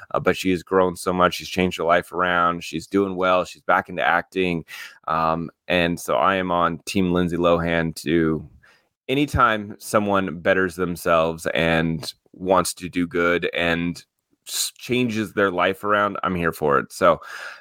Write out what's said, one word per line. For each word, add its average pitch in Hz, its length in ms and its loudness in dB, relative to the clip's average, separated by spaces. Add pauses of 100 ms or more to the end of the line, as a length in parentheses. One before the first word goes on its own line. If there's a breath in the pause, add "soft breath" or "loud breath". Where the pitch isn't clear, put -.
(120)
Uh, - 80 -2
but 87 180 0
she 92 140 0
has 87 100 0
grown 92 340 2
so 92 160 -4
much. 90 220 4
She's - 160 -10
changed 90 300 0
her 85 40 -4
life 87 280 2
around. 87 520 0
She's 80 220 -8
doing 98 300 0
well. 90 300 2
She's - 180 -16
back 92 260 2
into 85 140 -4
acting. 85 600 0 (440 loud breath)
Um, 80 420 -2 (180)
and 85 320 0
so 76 180 -2
I 92 180 2
am 92 160 -2
on 85 340 0
Team 92 280 0
Lindsay 87 240 0
Lohan 85 680 2
to 80 440 0 (600 soft breath)
anytime 123 720 0
someone 98 600 0
betters 92 360 2
themselves 82 720 0
and 82 680 0 (200)
wants 92 420 -2
to 90 120 -12
do 87 200 -2
good 87 440 0
and 85 540 -4 (420)
s-, - 300 -6
changes 110 560 -4
their 101 160 2
life 90 340 0
around, 104 380 0
I'm 92 140 -2
here 85 180 0
for 71 240 2
it. 58 160 -4
So 85 280 4 (400 loud breath)